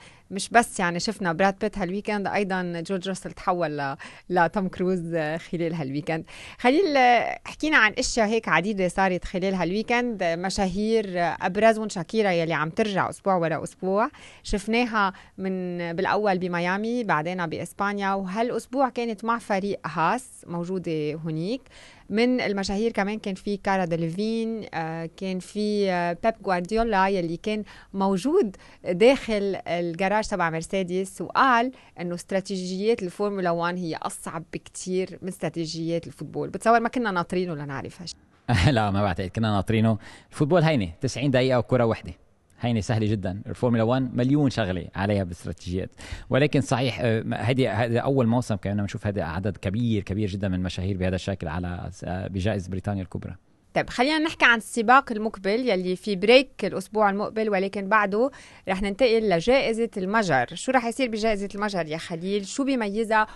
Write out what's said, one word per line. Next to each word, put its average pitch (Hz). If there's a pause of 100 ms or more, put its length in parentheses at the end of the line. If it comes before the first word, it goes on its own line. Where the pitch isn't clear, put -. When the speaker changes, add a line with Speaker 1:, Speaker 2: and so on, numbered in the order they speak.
(300)
Speaker 1:
مش 196
بس، 226
يعني، 175
شفنا 190
براد 190
بيت 208
هالويكند، 202
أيضًا 185
جورج 190
راسل 185
تحول 170
ل-، 135 (340)
لتوم 180
كروز 175
خلال 160
هالويكند. 156 (340)
خليل، 294 (460)
حكينا 302
عن 214
أشياء 233
هيك 220
عديدة 185
صارت 185
خلال 190
هالويكند، 214
مشاهير 190 (140)
أبرزهم 208
شاكيرا 202
يلي 165
عم 151
ترجع 196
أسبوع -
ورا 165
أسبوع، 196 (340)
شفناها 214 (260)
من، 185 (160)
بالأول 185
بميامي، 185
بعدين 175
بإسبانيا، 196
وهالأسبوع 226
كانت 233
مع 233
فريق 196
هاس 170
موجودة 170
هونيك. 165 (500)
من 240
المشاهير 202
كمان 208
كان 202
في 202
كارا 190
ديليفين، 208 (100)
آه، 165
كان 190
في، 208
آه، 175
بيب 226 (120)
غوارديولا 196
يلي 175
كان 214 (300)
موجود 196 (280)
داخل 202 (100)
الجراج 175
تبع 175
مرسيدس، 180
وقال 247 (280)
إنه 175
استراتيجيات 190
الفورمولا 190
وان 170
هي 170
أصعب -
بكتير 185
من 185
استراتيجيات 165
الفوتبول. 143
بتصور 226
ما 233
كنا 233
ناطرينه 180
لنعرف 143
هالشي. - (320)
Speaker 2:
<laughs> 110
لا، 107
ما 98
بعتقد 95
كنا 110
ناطرينه. 107 (320)
الفوتبول 156
هينة 123
تسعين 131
دقيقة 127
وكرة 120
وحدة، - (480)
هينة 117
سهلة 107
جدًا. 101
الفورمولا 117
وان 123
مليون 131
شغلة 90
عليها 98
باستراتيجيات. 90 (400)
ولكن 143
صحيح، 127
آه، 113
ما-، 113
هيدي، 123
هيدي 113
أول 135
موسم 113
كمان 101
نشوف 101
هذا 98
عدد 90
كبير، 107
كبير 101
جدًا 98
من 90
مشاهير 92
بهذا 90
الشكل 92
على 87
س-، -
آه، 92
بجائزة 95
بريطانيا 98
الكبرى. - (380)
Speaker 1:
طيب، -
خلينا 294
نحكي 311
عن 233
السباق 240
المقبل 214
يلي 185
في 202
بريك 240
الأسبوع 196
المقبل، 214
ولكن 196
بعده 208 (380)
رح 190
ننتقل 220
لجائزة 226
المجر. 185
شو 262
رح 254
يصير 233
بجائزة 214
المجر 196
يا 151
خليل؟ 185
شو 269
بيميزها؟ 214